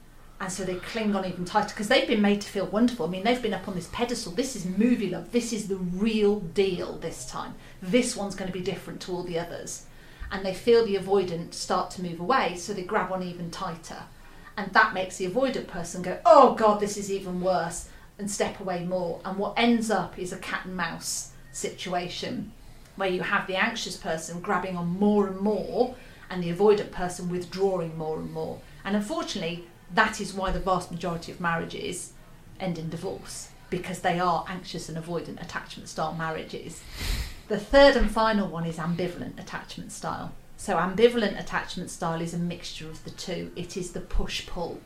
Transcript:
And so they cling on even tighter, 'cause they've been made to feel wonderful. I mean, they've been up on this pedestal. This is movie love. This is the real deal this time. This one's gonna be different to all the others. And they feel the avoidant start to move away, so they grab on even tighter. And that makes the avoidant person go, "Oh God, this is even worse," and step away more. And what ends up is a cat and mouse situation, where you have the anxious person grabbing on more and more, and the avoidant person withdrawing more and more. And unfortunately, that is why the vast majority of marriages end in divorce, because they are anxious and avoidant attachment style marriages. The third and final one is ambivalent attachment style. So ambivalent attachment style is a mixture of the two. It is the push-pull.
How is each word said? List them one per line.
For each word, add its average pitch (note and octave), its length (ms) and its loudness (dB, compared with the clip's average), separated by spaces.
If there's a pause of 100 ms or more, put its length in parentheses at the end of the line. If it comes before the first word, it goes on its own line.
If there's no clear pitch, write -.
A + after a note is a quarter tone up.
(400)
And F#3 120 -6
so G3 120 -6
they F3+ 120 -2
cling G#3 400 -2
on F#3+ 100 0
even F3+ 180 -4
tighter, G#3 300 0
'cause G#3 140 -4
they've - 200 6
been A3 140 4
made G3+ 200 6
to - 80 -10
feel F#3+ 180 -2
wonderful. A3 400 2
I - 20 -2
mean, F#3 140 -4
they've B3 180 4
been G#3+ 120 0
up - 140 -6
on G3 60 -4
this E3+ 180 -6
pedestal. A#3 400 -2
This C4 240 -2
is E3 100 -6
movie G#3 440 4
love. E3+ 220 -6
This A#3 200 2
is G3 160 -4
the F#3+ 80 0
real G3+ 640 4
deal F3+ 580 0
this - 280 -8
time. - 300 -8 (260)
This G3+ 340 2
one's G3+ 200 -4
gonna F#3 160 -6
be F#3 100 -6
different - 400 -6
to F#3 100 -8
all F3+ 120 -2
the F3 160 -4
others. - 440 -8 (480)
And G3 140 -4
they F#3+ 80 0
feel A#3 320 8
the G3 120 2
avoidant F3+ 580 2
start F#3 360 0
to F3+ 120 -8
move E3 160 -6
away, F#3+ 380 2
so - 160 -6
they F#3 100 -4
grab G3 280 0
on F#3 120 -2
even F3 260 -6
tighter. - 540 -8 (520)
And G3 180 -4
that G#3+ 200 8
makes F#3 240 -2
the F#3 100 0
avoidant A3 400 0
person F3+ 360 -6
go, F3+ 240 -2
"Oh C#4 260 12
God, G#3 260 6
this G3+ 160 0
is G3 160 -4
even F3+ 300 -2
worse," F3 460 0 (320)
and G3+ 100 -4
step - 300 -2
away F3+ 240 -4
more. F3 420 -2
And G3+ 120 -4
what G3+ 200 -2
ends A#3 320 4
up F#3+ 300 0
is F3+ 120 -6
a F3+ 60 -6
cat - 280 -8
and F#3 120 -8
mouse E3+ 520 -6 (220)
situation, - 1000 -4 (440)
where F#3+ 140 0
you F3+ 120 0
have G3 260 0
the F#3+ 80 -2
anxious G#3 400 0
person E3+ 460 -6
grabbing F#3 340 0
on F3 240 -2
more G#3 280 6
and F#3 120 -6
more, G#3 560 0 (360)
and F3+ 120 -2
the E3+ 80 -2
avoidant G3+ 400 6
person F3+ 380 -4
withdrawing F3 640 0
more D#3+ 220 -4
and E3 160 -8
more. D#3+ 260 -6 (240)
And G3 120 0
unfortunately, G3+ 720 -4 (260)
that G#3+ 280 2
is F#3 120 -6
why F#3+ 180 -2
the F3+ 80 0
vast F3+ 320 0
majority E3+ 400 -6
of - 100 -12
marriages E3+ 720 -4 (480)
end F3 180 -2
in D#3+ 120 -6
divorce, F#3+ 580 -8 (220)
because F3+ 300 -4
they F3 200 2
are F3 280 2
anxious F3+ 400 -8
and D#3+ 100 -8
avoidant D#3+ 440 -6
attachment - 480 -10
style E3 240 -4
marriages. - 680 -6 (680)
The G#3 100 0
third C#4 380 8
and G#3+ 160 4
final A3 360 4
one E3 180 -4
is D#3+ 120 -4
ambivalent E3+ 600 -4
attachment - 520 -12
style. - 420 -8 (220)
So F#3+ 200 -2
ambivalent G3+ 640 4
attachment - 500 -6
style E3 320 -4
is E3+ 120 -4
a E3+ 40 -4
mixture E3+ 500 -6
of D#3+ 160 -14
the - 60 -12
two. E3+ 460 -8
It F3 200 -10
is F3 160 -6
the F3 100 -8
push-pull. - 840 0